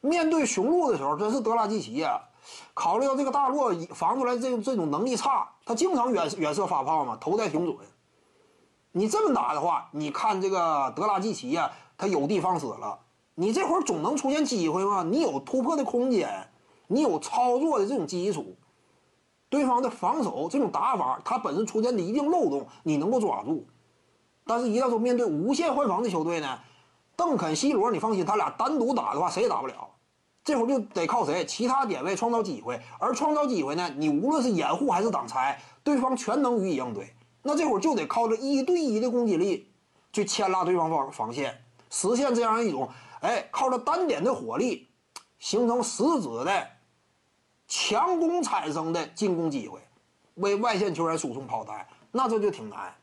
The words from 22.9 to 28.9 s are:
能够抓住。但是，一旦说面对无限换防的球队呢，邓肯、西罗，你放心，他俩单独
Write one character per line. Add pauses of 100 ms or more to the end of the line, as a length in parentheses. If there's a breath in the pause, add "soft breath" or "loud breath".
能
够
抓
住。 (800)
但
是，
一
旦
说
面
对
无
限
换
防
的
球
队
呢， (580 loud breath)
邓
肯、
西
罗，
你
放
心，
他
俩
单
独